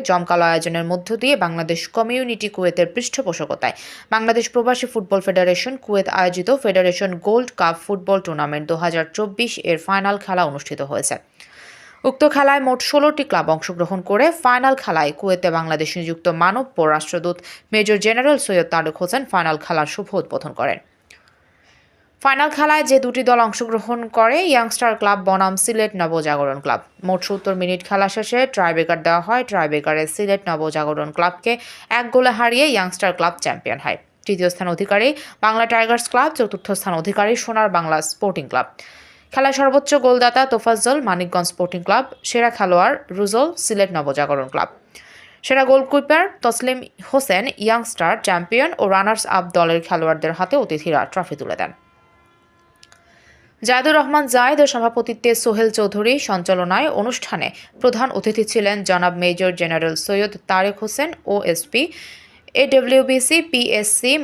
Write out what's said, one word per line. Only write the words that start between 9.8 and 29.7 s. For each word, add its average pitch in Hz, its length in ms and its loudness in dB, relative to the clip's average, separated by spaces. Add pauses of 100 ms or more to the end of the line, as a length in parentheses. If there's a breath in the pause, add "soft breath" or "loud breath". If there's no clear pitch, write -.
ফাইনাল 196 380 0
খেলা 185 260 -2
অনুষ্ঠিত 143 380 -8
হয়েছে। 135 340 -4 (880 loud breath)
উক্ত 262 180 2 (120)
খেলায় 277 320 4
মোট 254 140 0 (100)
ষোলোটি 294 340 2
ক্লাব 170 260 0
অংশগ্রহণ 170 520 -2
করে 208 240 2 (160)
ফাইনাল 254 340 4
খেলায় 160 440 0
কুয়েতে 185 300 0
বাংলাদেশ 160 460 -2
নিযুক্ত 165 300 -4 (160)
মানব 202 220 2 (100)
পররাষ্ট্রদূত 160 640 0 (340 loud breath)
মেজর 214 340 2
জেনারেল 254 340 4
সৈয়দ 175 320 0
তারেক 160 280 -2
হোসেন 185 320 -2
ফাইনাল 160 340 2
খেলার 156 300 -2
শুভ 202 200 -8
উদ্বোধন 151 400 -4
করেন। 123 240 -2 (1400 soft breath)
ফাইনাল 269 340 2
খেলায় 302 340 2
যে 269 140 6
দুটি 247 240 -2
দল 247 180 6
অংশগ্রহণ 226 540 -4 (160)
করে, 233 220 4 (140)
ইয়াংস্টার 233 480 2
ক্লাব 202 240 2
বনাম 190 320 2
সিলেট 220 360 0 (100)
নবজাগরণ 147 580 -2
ক্লাব। 135 200 -2 (240)
মোট 185 200 0
সত্তর 196 320 -4
মিনিট 180 320 -2
খেলা 196 200 0
শেষে 220 300 -2 (180)
টাইব্রেকার 165 500 2
দেওয়া 170 200 2
হয়। 240 180 0
টাইব্রেকারে 156 580 0 (120)